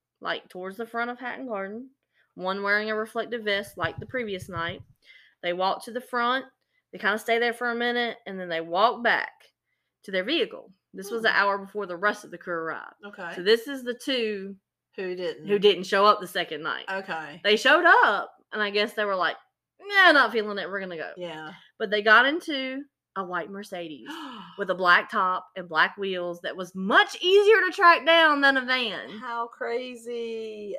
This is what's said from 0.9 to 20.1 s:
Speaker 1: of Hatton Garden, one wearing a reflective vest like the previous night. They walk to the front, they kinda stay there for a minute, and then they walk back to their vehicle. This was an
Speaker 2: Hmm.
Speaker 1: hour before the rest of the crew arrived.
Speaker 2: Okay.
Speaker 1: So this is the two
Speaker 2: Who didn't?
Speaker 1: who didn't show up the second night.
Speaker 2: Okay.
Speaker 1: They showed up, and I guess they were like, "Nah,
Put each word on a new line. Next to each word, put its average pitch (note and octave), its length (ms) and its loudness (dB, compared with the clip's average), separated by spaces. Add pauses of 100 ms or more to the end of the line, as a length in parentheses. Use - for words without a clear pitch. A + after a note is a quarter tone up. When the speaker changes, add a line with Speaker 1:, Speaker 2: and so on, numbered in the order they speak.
Speaker 1:
of B3 100 -10
Hatton B3+ 280 -10
Garden, G#3+ 420 -10 (460)
one F#3+ 260 -4
wearing G#3 300 0
a G#3+ 40 -2
reflective A3 500 -6
vest G3+ 340 -4
like E3 200 -4
the - 60 -12
previous G#3 420 -8
night. E3+ 360 -8 (580)
They F3 120 -4
walk F#3 320 -2
to A#3+ 60 -14
the A#3+ 100 -8
front, B3 440 -2 (460)
they F#3 60 -14
kinda G#3 220 0
stay A#3 180 0
there A#3 160 0
for A#3+ 160 -4
a A#3 60 -4
minute, A#3+ 500 -2
and G3 140 -10
then F3+ 100 -10
they E3 120 -4
walk G3 420 2
back F#3+ 280 0 (720)
to G3+ 80 -16
their F#3 120 -2
vehicle. B3 480 -4 (220)
This F#3+ 180 -12
was A3+ 120 -6
an A3 80 2
Speaker 2:
Hmm. - 60 2
Speaker 1:
hour G3+ 220 2
before G3 260 -10
the F3 120 -8
rest G#3+ 260 -2
of D#3 80 -20
the F3 60 -14
crew F3 180 -8
arrived. D#3+ 400 -8 (100)
Speaker 2:
Okay. F#3 300 -14
Speaker 1:
So F3+ 80 -8
this A3+ 240 4
is C4+ 160 -8
the A#3+ 100 -6
two G#3+ 640 -6 (400)
Speaker 2:
Who F#3 200 -8
didn't? F3+ 320 -8
Speaker 1:
who G3+ 120 2
didn't F#3 240 6
show G3 220 2
up G#3 140 6
the F3+ 80 -12
second D#3+ 360 -6
night. A#2+ 260 -6
Speaker 2:
Okay. E3+ 540 -8
Speaker 1:
They G#3 140 4
showed D#4 280 6
up, E4 480 6 (200)
and G#3+ 100 -2
I G3+ 80 -4
guess G#3 220 0
they G#3+ 120 -2
were G3+ 100 0
like, E3+ 220 -2 (420)
"Nah, G4 340 6